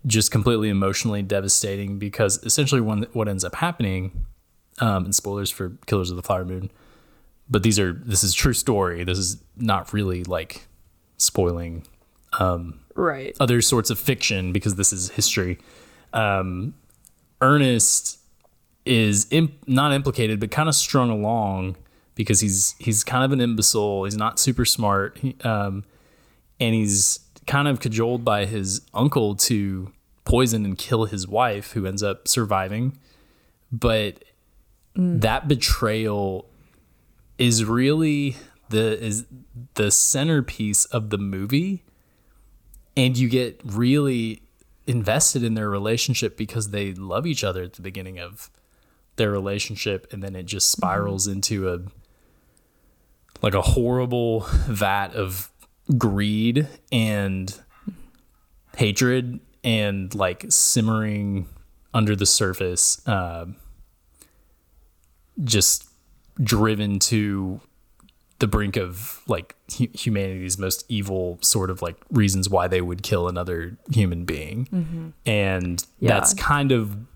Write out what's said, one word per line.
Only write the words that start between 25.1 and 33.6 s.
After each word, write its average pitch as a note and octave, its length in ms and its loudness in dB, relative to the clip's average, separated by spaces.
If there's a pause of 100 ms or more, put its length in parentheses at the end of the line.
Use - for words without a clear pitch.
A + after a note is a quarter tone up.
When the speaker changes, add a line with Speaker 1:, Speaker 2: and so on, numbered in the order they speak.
Speaker 1:
He, C3 240 -4
um, G2+ 420 -2 (760)
and A2+ 140 4
he's G2+ 460 2 (260)
kind C#3+ 220 2
of C3 120 0
cajoled A#2+ 440 0
by G#2 200 2
his G2 380 -4 (100)
uncle A2+ 420 2
to G2 560 -2 (340)
poison A2+ 420 4
and F#2+ 100 -2
kill A2 300 -2
his G2 200 -6
wife, G#2 460 -2
who G2 140 -4
ends G2 160 -4
up G2 260 -4
surviving. G#2 720 0 (760)